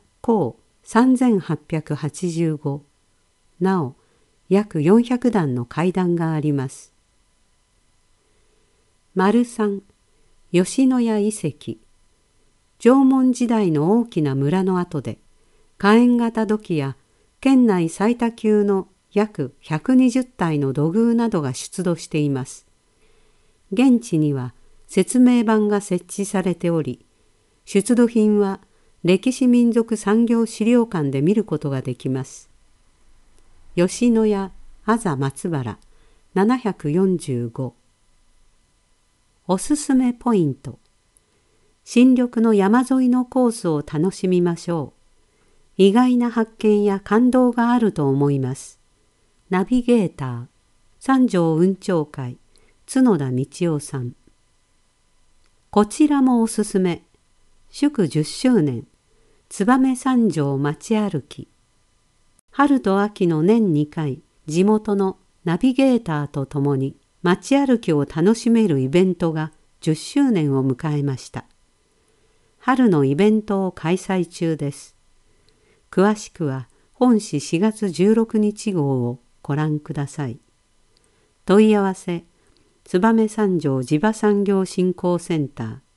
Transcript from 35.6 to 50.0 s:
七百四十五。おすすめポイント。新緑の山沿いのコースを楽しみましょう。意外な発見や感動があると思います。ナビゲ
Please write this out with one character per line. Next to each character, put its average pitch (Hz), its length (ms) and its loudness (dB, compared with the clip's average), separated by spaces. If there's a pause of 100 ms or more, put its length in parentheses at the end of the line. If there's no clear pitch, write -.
七 220 240 2
百 185 320 -6
四 185 260 0
十 123 320 -6
五。 123 260 -10 (1700)
お 185 80 2
す 294 200 -2
す 294 180 -2
め 254 180 2
ポ 240 220 -2
イ 180 100 2
ン 139 100 -2
ト。 - 240 -16 (1080)
新 254 260 4
緑 247 300 0
の 226 140 4
山 208 340 4
沿 262 180 0
い - 20 2
の 247 160 2
コ 254 220 0
ー 233 40 2
ス 220 180 -6
を 156 100 0
楽 160 340 -4
し - 160 -4
み 180 120 2
ま 170 160 0
し - 140 -10
ょ 160 260 -6
う。 - 60 -20 (760)
意 190 140 6
外 247 260 2
な 240 120 0
発 226 280 -4
見 208 260 2
や 196 160 0
感 240 300 2
動 254 200 4
が 233 220 0
あ 247 60 2
る 220 140 2
と 147 160 0
思 139 220 2
い 143 80 0
ま 131 160 -4
す。 - 240 -18 (680)
ナ 185 160 -2
ビ 240 180 0
ゲ 240 220 2